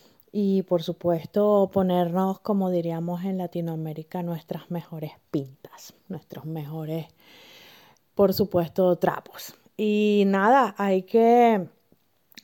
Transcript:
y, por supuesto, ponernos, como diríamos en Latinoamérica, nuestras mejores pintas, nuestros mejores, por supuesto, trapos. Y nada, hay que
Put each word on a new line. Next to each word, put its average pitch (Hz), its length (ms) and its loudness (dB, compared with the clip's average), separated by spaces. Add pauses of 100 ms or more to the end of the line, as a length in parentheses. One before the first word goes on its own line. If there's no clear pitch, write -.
(340)
y, 196 300 0
por 175 200 -2
supuesto, 196 880 0
ponernos, 185 680 0
como 196 300 -2
diríamos 170 520 -4
en 190 140 -4
Latinoamérica, 165 840 -8
nuestras 170 480 -10
mejores 160 440 -10 (180)
pintas, - 640 -12 (160)
nuestros - 340 -16
mejores, 156 640 -10 (1080)
por 196 180 4
supuesto, 180 640 0
trapos. - 560 -6 (240)
Y 208 500 2
nada, 202 500 4
hay 190 260 0
que 226 680 4 (760)